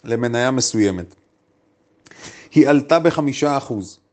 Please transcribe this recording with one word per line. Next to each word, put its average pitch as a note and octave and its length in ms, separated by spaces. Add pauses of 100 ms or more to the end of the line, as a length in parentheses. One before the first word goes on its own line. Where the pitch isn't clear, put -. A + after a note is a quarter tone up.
למניה A#2+ 480
מסוימת. G2+ 640 (1400)
היא D3 140
עלתה D3 300
בחמישה D3 580
אחוז. G#2+ 420 (140)